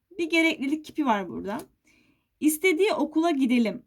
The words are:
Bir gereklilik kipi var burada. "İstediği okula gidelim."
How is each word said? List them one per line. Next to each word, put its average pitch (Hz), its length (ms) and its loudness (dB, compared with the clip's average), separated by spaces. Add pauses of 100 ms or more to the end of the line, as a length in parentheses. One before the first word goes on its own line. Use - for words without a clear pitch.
(200)
Bir 330 100 -4
gereklilik 311 560 0
kipi 302 200 -4
var 202 240 0
burada. 190 280 -8 (840)
"İstediği 320 540 2
okula 330 380 0
gidelim." 247 560 0